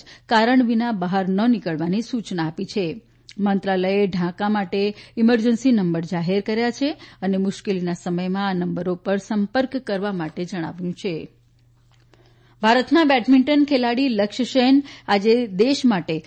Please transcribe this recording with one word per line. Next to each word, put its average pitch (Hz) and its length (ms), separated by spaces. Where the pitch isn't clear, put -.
કારણ 247 340
વિના 233 280
બહાર 185 380
ન 208 220
નીકળવાની 170 500
સૂચના 185 460
આપી 175 180
છે. 180 360
મંત્રાલયે 196 680
ઢાકા 180 420
માટે 208 460
ઇમરજન્સી 233 540
નંબર 170 340
જાહેર 180 360
કર્યા 226 300
છે 285 260
અને 190 160
મુશ્કેલીના 185 560
સમયમાં 185 540
આ 190 60
નંબરો 180 420
પર 196 220
સંપર્ક 226 600
કરવા 208 340
માટે 175 340
જણાવ્યું 175 480
છે. 170 360
ભારતના 247 420
બેડમિન્ટન 277 680
ખેલાડી 254 380
લક્ષ્ય 214 360
સેન 269 400
આજે 220 400
દેશ 233 380
માટે 170 420